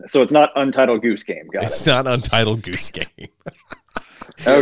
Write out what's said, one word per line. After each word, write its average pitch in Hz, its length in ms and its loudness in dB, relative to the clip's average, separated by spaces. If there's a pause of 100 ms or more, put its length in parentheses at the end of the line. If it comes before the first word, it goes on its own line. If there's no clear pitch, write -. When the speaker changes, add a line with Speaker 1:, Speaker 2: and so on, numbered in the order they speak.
Speaker 1:
so 139 140 2
it's 123 100 -2
not 147 240 4
Untitled 127 460 0
Goose 113 200 -2
Game. 80 300 -12
Got 95 120 -6
Speaker 2:
It's - 220 -2
Speaker 1:
it. 156 40 4
Speaker 2:
not 131 160 0
Untitled 113 560 0
Goose - 280 -4
Game. 80 240 -8
<laughs> - 140 -18 (1200)
Speaker 3:
You're 135 160 6